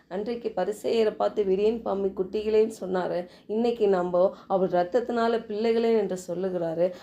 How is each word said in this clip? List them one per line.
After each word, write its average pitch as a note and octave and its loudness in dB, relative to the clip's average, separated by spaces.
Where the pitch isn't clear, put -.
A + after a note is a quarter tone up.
அன்றைக்கு A3 -6
பரிசேயரை G#3+ 0
பார்த்து G#3 0
"விரியன் G#3 2
பாம்பு G3 -2
குட்டிகளேன்னு" G#3+ 2
சொன்னாரு, F3+ -2
இன்னைக்கு A3 0
நம்ம F3+ 2
"அவர் F#3+ 0
ரத்தத்தினால A3+ 0
பிள்ளைகளே" A3+ 2
என்று F#3 -2
சொல்லுகிறாரு. F3 0